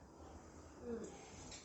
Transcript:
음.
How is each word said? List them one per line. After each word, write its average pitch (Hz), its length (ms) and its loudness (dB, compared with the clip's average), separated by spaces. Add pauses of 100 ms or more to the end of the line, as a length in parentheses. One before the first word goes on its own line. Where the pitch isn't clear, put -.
(880)
음. 226 140 8 (640)